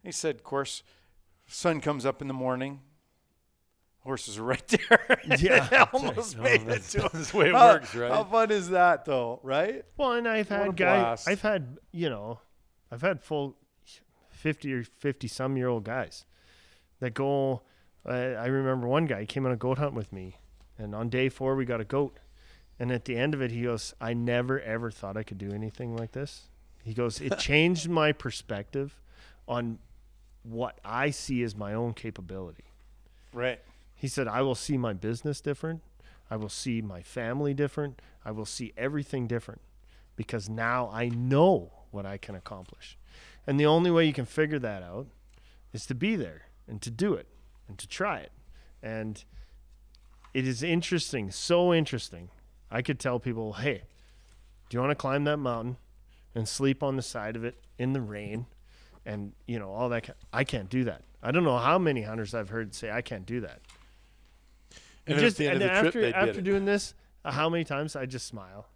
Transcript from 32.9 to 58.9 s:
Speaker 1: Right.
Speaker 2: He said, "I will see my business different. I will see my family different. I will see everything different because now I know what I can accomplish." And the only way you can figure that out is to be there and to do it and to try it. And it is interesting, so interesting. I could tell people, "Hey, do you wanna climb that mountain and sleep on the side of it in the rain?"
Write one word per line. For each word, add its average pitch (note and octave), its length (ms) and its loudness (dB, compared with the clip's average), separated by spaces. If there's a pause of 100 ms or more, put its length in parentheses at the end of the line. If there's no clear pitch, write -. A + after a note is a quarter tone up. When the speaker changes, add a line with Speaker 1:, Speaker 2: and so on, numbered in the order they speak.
Speaker 1:
Right. B2 260 -2 (360)
Speaker 2:
He - 120 -6
said, B2+ 200 -2
"I A#2 160 0
will C3 100 2
see C#3 240 -2
my A#2 160 0
business A2+ 480 -4
different. D#3+ 400 -6 (480)
I A2+ 60 -6
will G#2+ 140 -6
see A2+ 340 -4
my F#2 180 -10
family C3 540 -2
different. C#3+ 440 -2 (240)
I A2 60 -10
will G#2+ 160 -6
see - 320 -10
everything C#3 480 -2
different A2+ 360 -6 (540)
because G#2+ 320 -6
now A#2 460 -2
I A#2 160 -2
know B2+ 600 4 (180)
what G2+ 160 -8
I G2 140 -8
can G2+ 160 -12
accomplish." - 600 -16 (520)
And C#3 120 2
the D3 60 6
only E3 240 6
way E3 160 6
you D3+ 80 2
can B2+ 120 -2
figure D3+ 340 0
that G#2 240 -6
out G2+ 240 -10 (680)
is - 140 -10
to C3 80 -2
be G3 200 0
there E2+ 280 -6 (240)
and G#2 160 -10
to A#2 80 -8
do E3+ 240 0
it - 100 -8 (420)
and G2 120 -16
to - 80 -14
try F#3 320 -4
it. - 120 -16 (520)
And A2 400 -6 (1120)
it C3 120 0
is B2 140 -2
interesting, D#3+ 720 0
so F3 420 4
interesting. A2 560 -2 (400)
I A#2 120 -2
could B2+ 180 -4
tell B2 200 -2
people, A2 340 -6
"Hey, A2+ 300 -4 (840)
do A#2+ 80 -8
you B2 40 0
wanna C#3+ 140 2
climb C#3 280 0
that D3 140 2
mountain B2 400 -2 (580)
and A2+ 120 -2
sleep C3+ 360 2
on C3+ 140 0
the C3 40 -2
side A2+ 360 -6
of A2+ 80 -6
it B2+ 180 -8 (160)
in B2+ 140 0
the C3+ 80 0
rain?" G#2 440 -6 (600)